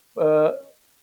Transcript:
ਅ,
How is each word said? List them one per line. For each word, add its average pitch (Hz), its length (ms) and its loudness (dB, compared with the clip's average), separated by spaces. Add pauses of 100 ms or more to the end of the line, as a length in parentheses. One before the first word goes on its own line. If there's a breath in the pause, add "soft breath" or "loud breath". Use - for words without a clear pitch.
(180)
ਅ, 156 320 2 (520)